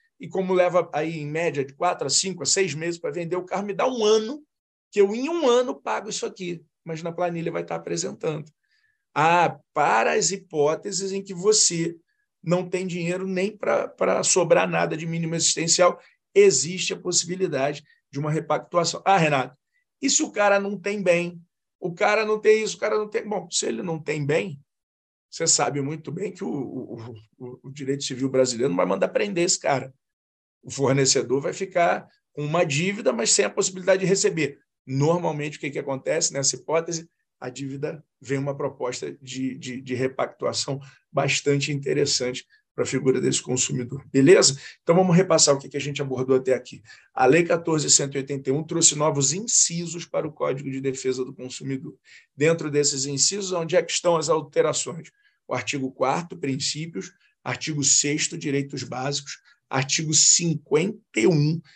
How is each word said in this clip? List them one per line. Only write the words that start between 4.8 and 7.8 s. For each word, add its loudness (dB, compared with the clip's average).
que 2
eu 6
em -2
um 2
ano 4
pago -6
isso -6
aqui." -10
Mas -8
na -6
planilha -4
vai -6
tá -6
apresentando. -6